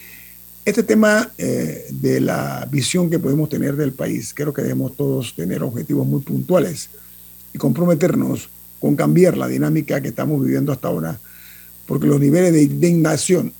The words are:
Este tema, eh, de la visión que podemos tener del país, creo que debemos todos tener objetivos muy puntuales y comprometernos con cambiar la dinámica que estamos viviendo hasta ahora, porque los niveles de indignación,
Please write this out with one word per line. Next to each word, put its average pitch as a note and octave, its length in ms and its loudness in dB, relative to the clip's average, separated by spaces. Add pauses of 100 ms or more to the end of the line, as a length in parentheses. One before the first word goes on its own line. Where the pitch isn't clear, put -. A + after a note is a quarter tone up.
(640)
Este G#3 200 0
tema, G#3+ 540 4
eh, - 520 -4
de C2+ 320 0
la C3 500 -2
visión D#3+ 380 0
que E3 100 0
podemos D3+ 300 0
tener C#3+ 260 -2
del C#3 160 -2
país, C3 420 -6
creo D3 200 -4
que C3+ 80 -4
debemos B2+ 340 -4
todos C3+ 400 -4
tener - 280 -4
objetivos C3+ 440 -4
muy C#3+ 140 0
puntuales C#3+ 680 -2 (640)
y - 40 -12
comprometernos C#3+ 880 0 (320)
con C#3+ 160 2
cambiar D3+ 400 4
la C3 140 -4
dinámica C#3+ 520 0
que C3+ 60 -8
estamos C3+ 340 -2
viviendo C3+ 300 0
hasta - 160 -4
ahora, C3 320 -4 (680)
porque C#3+ 220 0
los C#3+ 140 4
niveles E3 320 4
de D3+ 100 6
indignación, D#3 960 2